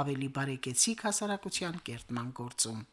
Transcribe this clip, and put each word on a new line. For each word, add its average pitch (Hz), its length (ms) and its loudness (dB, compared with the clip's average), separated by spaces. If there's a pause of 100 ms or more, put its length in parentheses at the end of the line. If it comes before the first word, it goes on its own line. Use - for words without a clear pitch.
ավելի 139 260 0 (120)
բարեկեցիկ 135 720 2
հասարակության 196 760 -2
կերտման 120 540 -4
գործում։ 113 520 0